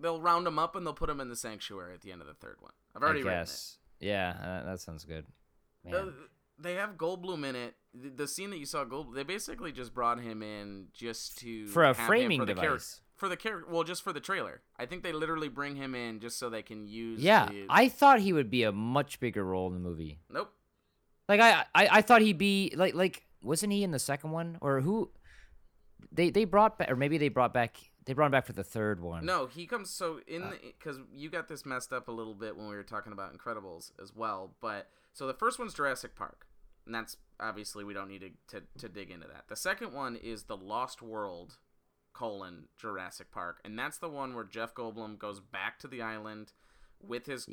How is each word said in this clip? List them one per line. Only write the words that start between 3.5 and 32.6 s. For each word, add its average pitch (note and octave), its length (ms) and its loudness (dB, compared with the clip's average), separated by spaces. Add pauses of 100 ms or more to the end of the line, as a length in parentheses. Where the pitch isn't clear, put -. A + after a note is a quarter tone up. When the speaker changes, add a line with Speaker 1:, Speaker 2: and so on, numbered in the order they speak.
Speaker 2:
Yeah, F#2+ 300 0 (320)
uh, D2 80 -8
that F#2 100 -8
sounds D#2+ 240 -14
good. D#2 220 -12 (600)
Speaker 1:
Uh, - 40 -12
Speaker 2:
Man. F#3 240 -4 (440)
Speaker 1:
they F3 180 -8
have G3+ 200 -6
Goldblum F3 500 -4
in C3 80 -4
it. B2 200 -8 (220)
The, B2+ 120 -14
the C3+ 200 -6
scene G3 220 -6
that F#3+ 80 -8
you C#3+ 80 -10
saw, D3 180 -4
Gold-, B2+ 300 -8
they C#3 80 -4
basically G3 480 -8
just B2 240 -10
brought A#2+ 260 2
him A2+ 220 -8
in G2+ 500 -10
just - 460 -10
to A2+ 300 -10
Speaker 2:
For D#3+ 160 6
a C#3+ 40 10
Speaker 1:
have B2+ 100 4
him - 80 0
Speaker 2:
framing G#3+ 340 4
Speaker 1:
for B2+ 60 -2
the G2+ 80 0
char-, F3 160 -2
Speaker 2:
device. - 300 -6 (140)
Speaker 1:
for G3 140 -6
the F3+ 80 -4
char-, G3 320 -6
well, E3 160 0
just F3 180 -8
for F#3+ 100 -4
the C#3+ 80 -6
trailer. C3+ 420 -6 (160)
I B2 80 -6
think F3+ 180 -10
they F3 80 -4
literally D#3 360 -2
bring C#3 280 -6
him C3+ 180 -6
in A#2 240 -6
just A2+ 200 -8
so B2 120 -4
they A2 120 -6
can G#2+ 260 -12
use A2+ 320 -6
Speaker 2:
Yeah, E3+ 260 8
Speaker 1:
the G2+ 220 -6
Speaker 2:
I A3 200 8
thought C#4 320 10
he G3 120 2
would C#3 180 4
be A#2+ 140 4
a G#2+ 80 4
much A#2 480 0
bigger G#2 240 0
role F#2 240 0
in F2+ 60 -4
the F2+ 60 -6
movie. D#2+ 380 -6 (100)
Speaker 1:
Nope. E3+ 240 -6 (760)
Speaker 2:
Like, G#3 120 8
I, G#3 340 10
I, F#3 140 10 (100)
I G#3+ 40 10
thought A3+ 200 10
he'd G#3 160 6
be, G3 360 4
like, F3 200 4
like, F3+ 320 0 (160)
wasn't E3 300 0
he G3+ 120 4
in F3+ 80 0
the C3 80 0
second C#3+ 320 -2
one? E3 280 -4
Or C3+ 200 2
who? G3 300 0 (1000)
They, E3+ 200 4
they G#3+ 160 4
brought G#3 320 6
ba-, F3 120 0
or B2+ 60 2
maybe C#3+ 220 2
they C#3+ 100 4
brought B2 260 4
back, A#2 220 2 (300)
they C3 60 -4
brought D3 140 4
him C#3 60 4
back C3 140 4
for - 60 -8
the G2 120 -6
third G#2+ 360 -2
one. E2+ 240 -6
Speaker 1:
No, F3+ 220 0
he D#3+ 200 -12
comes, G#3+ 240 -8
so E3 360 -6
in E3+ 160 -8
Speaker 2:
Uh. G3 80 -8
Speaker 1:
the, - 300 -14
'cause C#3+ 180 -10 (160)
you D3 160 -12
got E3 180 -6
this C#3+ 160 -14
messed B2+ 280 -6
up B2 160 -6
a A#2+ 40 -6
little A2+ 220 -8
bit G2+ 220 -8
when G#2 120 -10